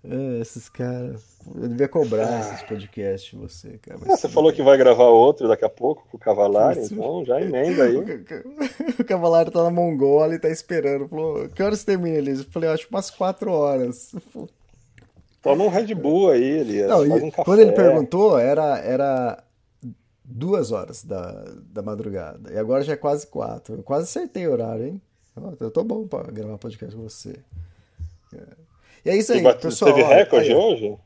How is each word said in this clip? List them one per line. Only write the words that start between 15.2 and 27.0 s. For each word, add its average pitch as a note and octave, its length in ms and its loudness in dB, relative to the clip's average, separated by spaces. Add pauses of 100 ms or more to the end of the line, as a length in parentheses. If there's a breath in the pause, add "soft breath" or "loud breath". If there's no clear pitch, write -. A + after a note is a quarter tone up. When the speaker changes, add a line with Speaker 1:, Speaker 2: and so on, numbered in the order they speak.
Speaker 2:
Toma D3+ 220 2
um G#3+ 40 2
Red G#3 260 -2
Bull E3+ 360 2
aí, B2 120 4
Elias. C#3 560 0
Speaker 1:
Não, D3 60 4
Speaker 2:
Faz C#3+ 180 2
Speaker 1:
e - 0 -
Speaker 2:
um D#3 80 -6
café. - 120 -6
Speaker 1:
quando G3+ 180 4
ele G#3+ 120 8
perguntou, C3+ 680 4
era, C#3 400 2
era... B2+ 680 -4 (800)
duas C3 480 -4
horas - 320 -10
da, F2+ 400 -10 (200)
da G2+ 180 -14
madrugada. G2 680 -12
E G2+ 60 -6
agora B2 260 -2
já D3+ 100 -6
é - 20 -8
quase D3 300 -4
quatro. - 500 -10
Eu - 60 -16
quase D3+ 220 -4
acertei G3 440 -10
o C#3 40 0
horário, A2+ 340 -6
hein? F#3+ 160 -14 (580)
Eu A2 100 -8
tô E3 140 -2
bom A3 220 -8
pra - 240 -10
gravar G#2+ 280 -12
podcast A2 380 -16
com A2+ 60 -16